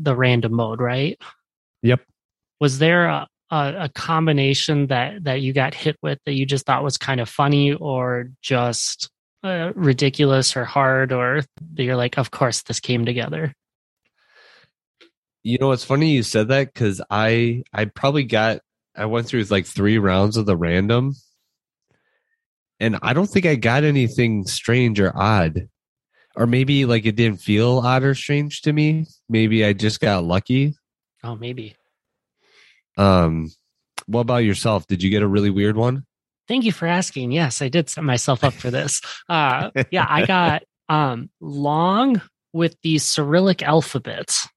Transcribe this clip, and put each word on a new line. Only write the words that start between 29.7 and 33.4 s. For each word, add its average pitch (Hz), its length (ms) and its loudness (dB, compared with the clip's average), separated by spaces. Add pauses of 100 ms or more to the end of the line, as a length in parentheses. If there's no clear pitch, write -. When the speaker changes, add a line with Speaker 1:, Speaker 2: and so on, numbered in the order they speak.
Speaker 2:
just 104 260 0
got 101 240 2
lucky. 127 540 0 (480)
Speaker 1:
Oh, 117 100 -10
maybe. 117 400 -12 (1200)
Speaker 2:
Um, 85 540 4 (560)